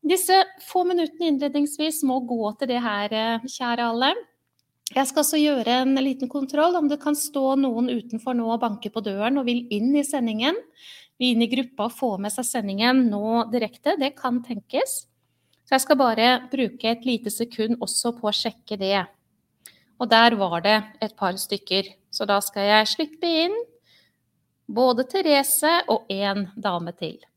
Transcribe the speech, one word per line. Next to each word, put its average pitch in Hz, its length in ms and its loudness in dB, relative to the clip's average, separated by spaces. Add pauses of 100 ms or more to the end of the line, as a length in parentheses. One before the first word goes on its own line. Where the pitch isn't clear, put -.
Disse 370 360 4 (240)
få 359 200 0
minuttene 339 440 0
innledningsvis 294 760 -2
må 262 200 0
gå 226 320 -2
til 247 160 -2
det 240 80 -2
her, 208 320 -2
eh, 226 340 -2
kjære 240 400 -4
alle. 254 240 0 (840)
Jeg 262 140 2
skal 269 100 -2
også 302 200 2
gjøre 254 420 2
en 269 180 2
liten 269 320 -2
kontroll 294 480 0
om 302 80 2
det 294 140 -2
kan 294 160 0
stå 269 420 0
noen 247 320 0
utenfor 240 460 -4
nå 233 160 -2
og 233 80 -2
banke 214 320 -4
på 226 100 -6
døren 214 380 0
og 247 80 -2
vil 240 240 -2
inn 220 260 2
i 285 80 0
sendingen. 247 480 -2 (640)
Vil 247 160 2
inn 226 80 4
i 233 80 0
gruppa 240 380 -4
og - 80 -16
få 247 140 -2 (120)
med 208 80 -4
seg 247 160 -6
sendingen 233 640 2
nå 220 400 0
direkte. 240 480 -2
Det 277 160 -2
kan 247 300 -2
tenkes. 247 560 -6 (680)
Så - 80 0
jeg 262 80 2
skal 269 160 2
bare 233 300 4 (180)
bruke 247 400 -2
et 233 160 -2
lite 226 300 -2
sekund 233 500 -2
også 233 320 -2
på 226 140 -2
å 208 60 -4
sjekke - 440 -6
det. 196 240 0 (960)
Og 247 80 -4
der 233 320 6
var 170 240 -2
det 208 140 4 (260)
et 214 160 -8
par 185 160 -2
stykker. 190 560 -4 (220)
Så - 160 -6
da 202 100 4
skal 202 300 -2
jeg 214 240 4
slippe 320 340 -6 (160)
inn 392 140 -2 (1120)
både 247 380 2
Therese 311 720 2 (100)
og - 220 0
en 196 420 -2
dame 175 400 -4
til. - 240 -10 (180)